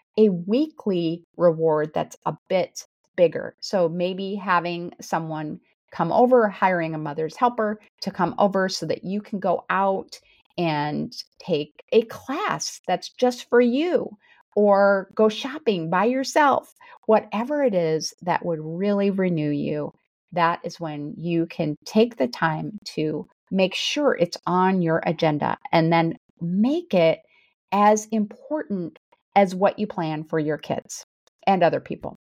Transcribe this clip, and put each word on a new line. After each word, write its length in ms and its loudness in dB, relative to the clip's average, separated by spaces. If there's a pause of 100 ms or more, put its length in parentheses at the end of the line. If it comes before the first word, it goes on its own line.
(180)
a 120 8
weekly 960 -2 (140)
reward 560 2
that's 320 -4
a 100 -4 (140)
bit 340 -2 (320)
bigger. 460 2
So 260 0
maybe 480 -4
having 640 -2
someone 600 -6 (300)
come 200 -4
over, 380 4
hiring 440 0
a 40 -6
mother's 400 -6
helper 420 0 (220)
to 100 -6
come 260 -2
over 300 2
so 180 -6
that 200 -6
you 160 -4
can 180 -8
go 300 -2
out 500 -2 (380)
and 560 -2 (260)
take 320 -4 (220)
a 100 6
class 840 -6
that's 240 -4
just 400 -2
for 120 6
you, 480 0 (480)
or 580 4
go 140 4
shopping 600 -4
by 160 2
yourself. 680 2 (320)
Whatever 580 0
it 100 2
is 480 0
that 240 -2
would 160 -2
really 480 -2
renew 420 0
you, 420 -4 (380)
that 320 0
is 160 -12
when 380 -8
you 280 -2
can 300 -4 (100)
take 320 0
the 100 0
time 580 -4
to 420 -6 (240)
make 240 0
sure 440 -2
it's 180 0 (100)
on 340 2
your 240 2
agenda 520 0 (140)
and 220 4
then 240 2 (240)
make 520 0
it 260 4 (520)
as 360 4
important 880 -6 (380)
as 200 4
what 220 0
you 100 -2
plan 360 -6
for 160 -4
your 180 -2
kids 480 -10 (400)
and 180 4
other 160 2
people. 380 -10 (120)